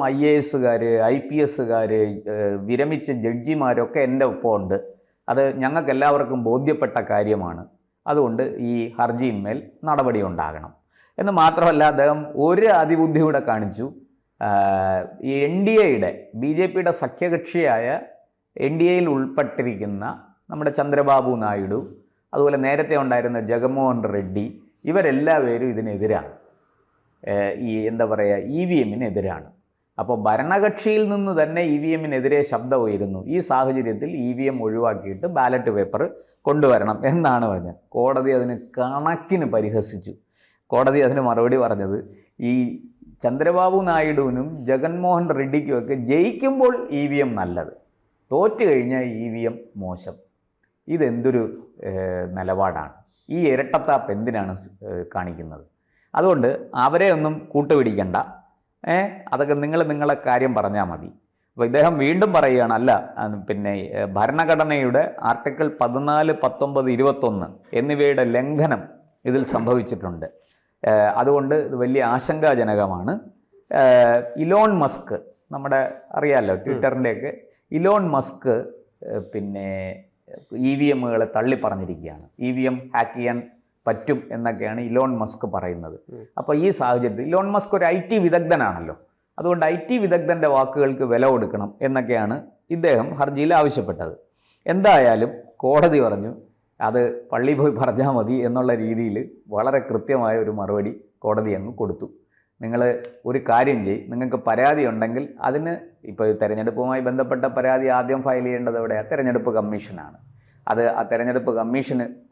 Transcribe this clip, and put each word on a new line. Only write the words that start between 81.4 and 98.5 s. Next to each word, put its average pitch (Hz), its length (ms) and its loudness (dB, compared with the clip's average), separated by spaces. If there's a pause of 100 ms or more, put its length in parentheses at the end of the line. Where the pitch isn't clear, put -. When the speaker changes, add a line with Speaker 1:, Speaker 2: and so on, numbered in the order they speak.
Speaker 1:
പറഞ്ഞിരിക്കുകയാണ്. 85 640 -6 (220)
ഇ - 80 -2
വി 127 60 -4
എം 127 140 0 (200)
ഹാക്ക് 117 220 0
ചെയ്യാൻ 120 200 -2 (500)
പറ്റും 117 320 0 (120)
എന്നൊക്കെയാണ് 113 560 -4
ഇലോൺ 127 240 2 (100)
മസ്ക് 107 320 -6
പറയുന്നത്. 87 420 -6 (180)
Speaker 2:
ഉം. 113 120 -18 (120)
Speaker 1:
അപ്പോൾ - 160 -2 (100)
ഈ 196 60 4 (100)
സാഹചര്യത്തിൽ 123 500 0
ഇലോൺ 185 240 2
മസ്ക് 202 240 0
ഒരു 180 80 2
ഐ 170 120 2 (120)
ടി 226 160 2
വിദഗ്ധനാണല്ലോ, 139 720 0 (440)
അതുകൊണ്ട് 170 260 0
ഐ 160 100 2 (140)
ടി 254 140 0
വിദഗ്ധൻ്റെ 170 520 2
വാക്കുകൾക്ക് 135 580 2
വില 120 200 4
കൊടുക്കണം 104 360 -2 (120)
എന്നൊക്കെയാണ് 120 540 0 (400)
ഇദ്ദേഹം 151 320 2 (120)
ഹർജിയിൽ 143 400 0
ആവശ്യപ്പെട്ടത്. 95 540 -2 (520)
എന്തായാലും 143 640 6 (320)
കോടതി 147 420 6
പറഞ്ഞു 104 280 -2 (460)
അത് 110 220 0 (300)
പള്ളി 127 280 2
പോയി 147 220 4
പറഞ്ഞാൽ 131 360 4
മതി 113 180 0 (120)
എന്നുള്ള 123 260 2 (100)